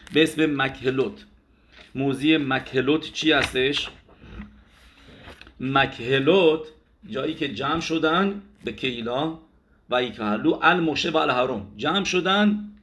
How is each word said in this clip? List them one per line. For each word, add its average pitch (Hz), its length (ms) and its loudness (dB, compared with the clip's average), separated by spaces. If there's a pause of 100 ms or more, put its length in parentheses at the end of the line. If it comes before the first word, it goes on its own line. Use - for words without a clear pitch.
(140)
به 147 100 6
اسم 151 380 0
مکهلوت. 131 640 -2 (720)
موضوع 139 420 2
مکهلوت 131 760 0
چی 156 180 0
هستش؟ 131 580 0 (1700)
مکهلوت 135 1080 2 (420)
جایی 139 240 -4
که 147 200 -6
جمع 139 260 -4
شدن 165 600 0 (220)
به 120 80 -6
کیلا 127 640 -4 (520)
و 120 60 0
ایکهلو 117 640 0
الموشه 170 480 2
و 156 80 0
الهارون، 127 500 0 (100)
جمع 160 260 -2
شدن، 190 680 0 (120)